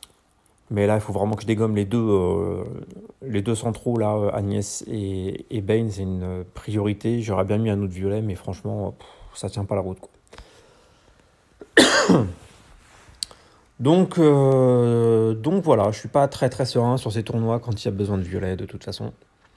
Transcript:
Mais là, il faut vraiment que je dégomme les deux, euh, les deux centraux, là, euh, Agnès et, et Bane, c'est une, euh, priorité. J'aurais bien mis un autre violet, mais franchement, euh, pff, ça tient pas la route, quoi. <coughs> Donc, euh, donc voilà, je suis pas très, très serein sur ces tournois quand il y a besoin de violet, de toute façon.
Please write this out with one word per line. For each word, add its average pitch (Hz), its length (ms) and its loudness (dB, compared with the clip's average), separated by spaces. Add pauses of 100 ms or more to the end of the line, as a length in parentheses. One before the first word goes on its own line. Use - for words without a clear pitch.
(720)
Mais 101 140 2
là, 107 80 4
il 107 60 0
faut 107 100 -8
vraiment 104 240 0
que - 60 -6
je 101 60 -10
dégomme 110 280 0
les 104 80 2
deux, 110 160 0
euh, 92 640 0 (600)
les 107 180 -4
deux 113 140 -2
centraux, 117 420 -4
là, 107 180 0
euh, 101 160 0
Agnès 101 560 -4
et, 95 600 -6
et 113 100 -4
Bane, 107 320 0
c'est 95 120 -6
une, 92 200 -4
euh, 90 200 -6 (100)
priorité. 107 680 -2
J'aurais 101 220 0
bien 107 140 0
mis 113 120 0
un 101 120 0
autre 95 100 -4
violet, 98 300 -2
mais 101 140 -4
franchement, 101 520 -8
euh, - 40 -8
pff, - 460 -20
ça 98 120 -8
tient 101 160 -6
pas 101 100 -4
la 95 60 0
route, 92 180 -8
quoi. - 100 -20 (2000)
<coughs> 104 40 -2 (1600)
Donc, 175 360 4
euh, 123 1160 6
donc 156 280 0
voilà, 110 300 4
je - 80 -8
suis - 80 -10
pas 143 220 4
très, 131 200 -2
très 131 160 -4
serein 123 300 2
sur 117 160 -4
ces 110 120 -2
tournois 113 360 -2
quand 113 240 -6
il - 20 -6
y 117 40 -2
a - 20 0
besoin 98 260 -2
de 95 60 -2
violet, 92 320 -4
de 85 100 -8
toute - 200 -14
façon. - 260 -10 (460)